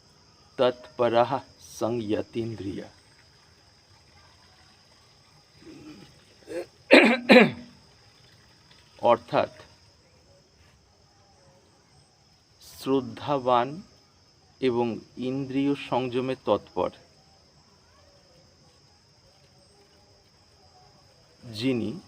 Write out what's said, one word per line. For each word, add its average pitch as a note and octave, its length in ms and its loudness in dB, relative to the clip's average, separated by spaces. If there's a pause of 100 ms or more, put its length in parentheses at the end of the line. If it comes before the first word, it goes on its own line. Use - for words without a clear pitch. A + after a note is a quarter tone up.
(580)
তৎপরঃ A#2+ 720 2 (500)
সংযতেন্দ্রিয়। G#2+ 1040 -4 (4000)
অর্থাৎ A#2 400 -2 (3250)
শ্রদ্ধাবান B2 880 -2 (920)
এবং A#2+ 260 0 (420)
ইন্দ্রিয় C3+ 440 -2 (160)
সংযমে B2+ 460 -2 (100)
তৎপর - 460 -2 (4000)
যিনি, A2+ 480 -4 (180)